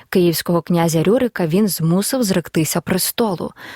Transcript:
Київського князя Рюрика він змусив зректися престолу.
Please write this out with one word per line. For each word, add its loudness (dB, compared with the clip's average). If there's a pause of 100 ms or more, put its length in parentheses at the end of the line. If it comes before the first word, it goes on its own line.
Київського 2
князя 0
Рюрика 0
він 2
змусив 0
зректися -2
престолу. -2 (240)